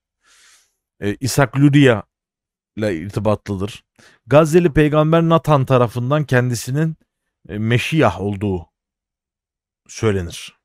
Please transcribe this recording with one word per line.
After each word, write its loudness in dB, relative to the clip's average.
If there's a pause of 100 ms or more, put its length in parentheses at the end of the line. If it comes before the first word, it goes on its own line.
(1000)
E, -6
İshak -2
Luria 4 (720)
ile -4
irtibatlıdır. -6 (440)
Gazze'li 4
peygamber 2
Nathan 2
tarafından 0
kendisinin, -2 (520)
e, -10
Meşiyah 0
olduğu -4 (1200)
söylenir. -6